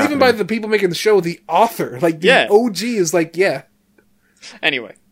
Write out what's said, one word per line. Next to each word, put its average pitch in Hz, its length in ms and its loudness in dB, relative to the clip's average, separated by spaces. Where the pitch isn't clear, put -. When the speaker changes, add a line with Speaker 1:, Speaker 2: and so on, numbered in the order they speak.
Speaker 1:
happening. 294 180 0
Speaker 2:
even - 20 -
by 254 120 6
the 214 120 -4
people 220 260 -6
making 202 200 2
the 165 40 -6
show. 214 260 2
The 170 280 -6
author, 165 500 0
like 160 220 0
the 180 80 2
Speaker 3:
Yeah. 262 220 4
Speaker 2:
O 226 200 4
G, 220 280 -6
is 165 140 0
like, 165 240 -2
"Yeah." 165 260 -2
Speaker 3:
Anyway, 127 320 -4